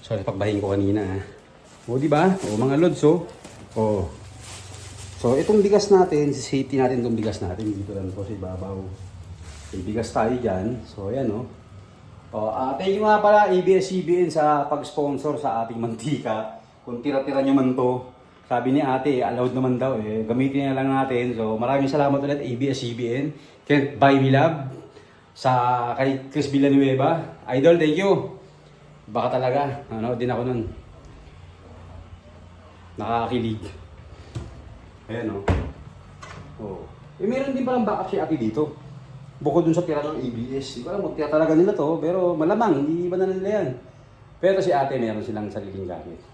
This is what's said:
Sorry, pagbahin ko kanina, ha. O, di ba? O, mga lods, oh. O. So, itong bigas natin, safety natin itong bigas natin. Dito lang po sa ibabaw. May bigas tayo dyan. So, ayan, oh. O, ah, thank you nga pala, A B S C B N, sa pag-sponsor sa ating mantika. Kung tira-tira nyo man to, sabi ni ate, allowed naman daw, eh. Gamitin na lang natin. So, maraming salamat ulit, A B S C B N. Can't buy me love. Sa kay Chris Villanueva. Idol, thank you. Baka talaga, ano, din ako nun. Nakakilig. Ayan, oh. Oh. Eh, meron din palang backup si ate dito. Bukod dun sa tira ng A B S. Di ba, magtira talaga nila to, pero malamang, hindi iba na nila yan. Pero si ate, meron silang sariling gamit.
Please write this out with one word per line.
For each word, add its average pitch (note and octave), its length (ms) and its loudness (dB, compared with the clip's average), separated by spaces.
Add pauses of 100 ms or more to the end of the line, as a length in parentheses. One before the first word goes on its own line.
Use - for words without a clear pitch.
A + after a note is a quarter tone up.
Sorry, G2+ 220 -4
pagbahin G2+ 340 -2
ko G2 160 0
kanina, G2+ 300 2
ha. F#2+ 140 -4 (680)
O, A#2 80 -2
di D3 160 2
ba? F3+ 240 4 (140)
O, D3+ 100 -2
mga C3+ 160 2
lods, D#3+ 320 4
oh. E3 160 4 (560)
O. G#2 320 0 (1120)
So, B2+ 160 4
itong G#3 240 4
bigas G3+ 240 4
natin, D#3 480 6
safety C3+ 400 -4
natin B2+ 240 2
itong A#2 160 0
bigas G#2+ 240 -2
natin. G2+ 320 -4
Dito G2 240 -6
lang F#2 160 -6
po F#2+ 160 -8
sa A2 80 -8
ibabaw. F#2 400 -8 (960)
May F#2+ 160 -8
bigas A2+ 240 -4
tayo A#2+ 240 0
dyan. A2 480 -2
So, G2+ 300 -8
ayan, C3 180 -2
oh. A#2 160 -6 (880)
O, A2 160 -4
ah, C3 240 -4
thank G3 240 0
you G#3+ 80 2
nga G#3 160 6
pala, G#3 240 8
A F#3 160 4
B F#3 160 6
S F#3+ 160 -4
C F3+ 80 0
B F3 240 4
N, - 60 -2
sa D3+ 340 2
pag-sponsor C#3+ 720 -2
sa A2+ 240 -2
ating A#2 160 -8
mantika. A2+ 800 -4 (240)
Kung A#2+ 160 -8
tira-tira C#3 400 0
nyo C3+ 160 4
man B2+ 220 4
to, B2 260 0 (460)
sabi B2+ 240 2
ni C#3+ 80 4
ate, C3+ 400 2
allowed A#2+ 320 0
naman B2+ 240 2
daw, C3 240 0
eh. G#2+ 240 -2
Gamitin C3+ 480 0
na C#3 80 0
lang C3+ 80 0
natin. B2+ 480 0
So, A2 180 0
maraming C3+ 320 2
salamat C#3 300 4
ulit, C#3+ 260 -2
A C3 140 -4
B A#2+ 100 -2
S C3 140 -2
C A#2 160 -6
B A#2 160 -2
N. C#3+ 180 -2 (380)
Can't C#3+ 320 2
buy C#3 160 8
me C3 160 4
love. D#3 400 2 (640)
Sa B2 640 2
kay C3+ 320 -2
Chris C3+ 160 -2
Villanueva. C#3 880 2 (160)
Idol, D#3+ 240 6
thank D#3 160 2
you. F3 480 0 (680)
Baka B2 320 -2
talaga, C3 480 -2
ano, A2+ 240 -4
din A#2+ 160 -4
ako A#2 160 -2
nun. B2 160 -2 (2250)
Nakakilig. A2+ 680 -2 (1500)
Ayan, A2 240 -6
oh. G2 100 -8 (1160)
Oh. F#2 240 -10 (320)
Eh, F3+ 80 -6
meron C4 320 -2
din B3 80 -2
palang B3 200 0
backup - 280 -2
si D#3 80 -2
ate D#3+ 160 -2
dito. B2 400 -2 (640)
Bukod E3 260 2
dun E3 80 4
sa E3+ 80 2
tira D3 220 -2
ng A#2 160 -6
A B2 100 -6
B A2+ 80 -8 (200)
S. - 200 -8
Di B2 80 -12
ba, F#3+ 140 -4
magtira D#3 320 -4
talaga D#3 260 4
nila F#3+ 160 6
to, D#3 240 0
pero F3 400 0
malamang, E3+ 480 2
hindi E3+ 240 -2
iba F3+ 80 -2
na F#3+ 120 0
nila F#3 200 -4
yan. G3+ 180 0 (720)
Pero F#3+ 240 4
si D#3 120 2
ate, C3+ 240 0
meron G#2+ 280 -4
silang G#2 240 -6
sariling F#2+ 400 -10
gamit. E2 320 -12 (120)